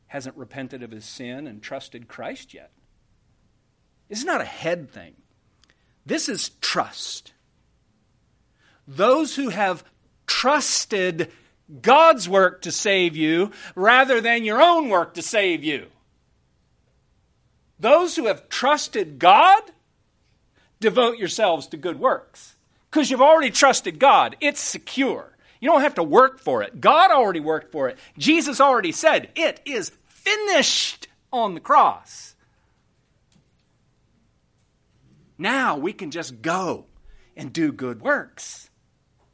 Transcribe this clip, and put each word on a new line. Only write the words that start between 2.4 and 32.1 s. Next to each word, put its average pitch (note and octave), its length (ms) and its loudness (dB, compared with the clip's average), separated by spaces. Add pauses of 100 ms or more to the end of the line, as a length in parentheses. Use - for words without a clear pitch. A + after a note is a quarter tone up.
yet. - 180 -20 (1400)
This G#3 100 -10
is C4 60 -8
not D#4 160 -4
a - 40 -10
head E3 460 -8
thing. F2 240 -20 (880)
This D4+ 240 -6
is G3+ 200 -8 (120)
trust. - 720 -8 (1500)
Those A#3+ 480 0
who C4+ 140 -6
have F#3 340 -4 (440)
trusted F#3+ 1040 -2 (500)
God's C4+ 480 4
work F#3+ 320 2
to E3+ 100 -10
save F#3 440 0
you D#3+ 360 0 (220)
rather A#3+ 480 2
than A#3 220 -2
your A3 180 0
own E4 280 4
work F#3 260 -2
to D#3+ 80 -10
save F3+ 400 -2
you. D3 240 -6 (1900)
Those D4+ 360 2
who D#4+ 120 -4
have - 220 -4
trusted B3 680 -4
God, D4+ 460 6 (1160)
devote A3+ 380 0
yourselves F3+ 500 -2
to E3 100 -14
good D3+ 220 -8
works. - 560 -4 (360)
'Cause C#4+ 180 0
you've B3 120 0
already D4+ 280 6
trusted F#3+ 500 0
God. E3+ 400 4
It's D4 220 -2
secure. F3+ 760 -6 (240)
You B3+ 100 -2
don't D#4 120 4
have D4 140 0
to F3 80 -2
work A3 360 4
for B2 220 -4
it. G2+ 180 -10
God D#4 320 6
already G#3+ 280 2
worked D3+ 320 -6
for C#3 180 -4
it. - 80 -12 (200)
Jesus C4+ 440 0
already A#3+ 300 2
said, C4+ 440 0
"It D4+ 300 -4
is A#3+ 260 -8 (140)
finished" - 1000 -2 (260)
on A3 220 -4
the D#3 40 -14
cross. - 760 0 (3000)